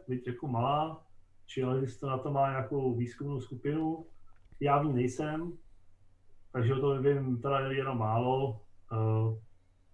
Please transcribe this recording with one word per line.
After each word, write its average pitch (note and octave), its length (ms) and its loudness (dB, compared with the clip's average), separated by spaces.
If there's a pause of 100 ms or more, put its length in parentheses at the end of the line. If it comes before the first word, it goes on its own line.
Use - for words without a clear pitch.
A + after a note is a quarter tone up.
byť B2+ 180 -4
jako B2 220 -6
malá, C#3+ 560 0 (420)
či - 140 -6
jestli C3 400 0
to C#3+ 60 -6
na C3 120 -2
to D3 140 -4
má C#3 180 4
nějakou C3 460 0
výzkumnou C3 440 -4
skupinu. D#3+ 680 -2 (540)
Já C#3+ 220 4
v - 20 2
ní D3 80 2
nejsem, D3+ 600 0 (1000)
takže B2 220 2
o C3 60 2
tom C#3 220 2
vím C3 400 2
teda C#3 180 2
jenom C3+ 380 0
málo. A#2+ 600 2 (320)
Eh, A2 480 2 (540)